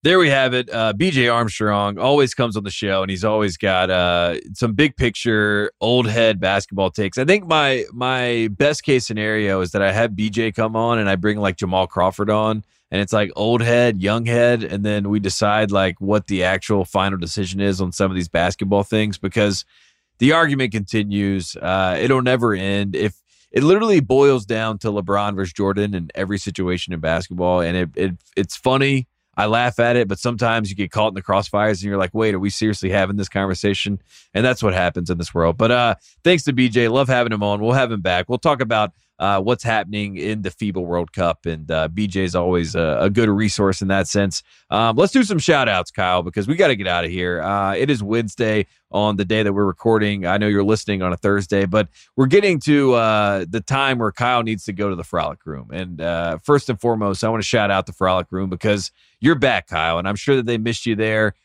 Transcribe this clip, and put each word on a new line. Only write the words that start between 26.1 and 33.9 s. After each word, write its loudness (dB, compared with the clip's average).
every -4
situation -4
in -6
basketball, 0
and 0
it, -2
it, -2
it's -4
funny. 0
I 0
laugh 2
at 4
it, 2
but -4
sometimes -2
you -8
get -4
caught 0
in -6
the -8
crossfires 0
and -10
you're -2
like, -2
"Wait, 0
are -2
we -2
seriously -2
having 0
this -6
conversation?" -2